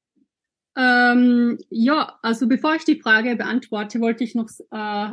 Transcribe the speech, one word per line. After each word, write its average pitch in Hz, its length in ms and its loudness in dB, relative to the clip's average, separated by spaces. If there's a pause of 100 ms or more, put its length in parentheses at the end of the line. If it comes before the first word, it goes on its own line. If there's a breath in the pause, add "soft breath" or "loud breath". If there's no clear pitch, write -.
(760)
Ähm, 247 800 4 (140)
ja, 262 500 0
also 226 280 -2
bevor 311 260 0
ich 320 100 -6
die - 160 0
Frage 226 360 2
beantworte, 214 640 -4
wollte 226 260 0
ich 233 100 -8
noch, 226 160 -4 (200)
äh, 220 60 -12 (360)